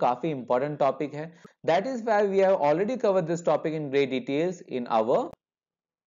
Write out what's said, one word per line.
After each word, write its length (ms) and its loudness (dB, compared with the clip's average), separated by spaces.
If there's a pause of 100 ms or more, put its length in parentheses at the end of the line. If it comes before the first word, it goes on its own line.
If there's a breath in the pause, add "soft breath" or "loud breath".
काफी 280 0
इंपॉर्टेंट 480 -2
टॉपिक 340 -2
है, 180 -10 (360 loud breath)
that 260 2
is 180 -8
why 100 4 (140)
we 100 6
have 240 4
already 380 0
covered 260 2
this 160 -6
topic 320 0
in 80 -6
great 260 2
details 460 -2
in 260 -8 (140)
our 280 0 (760)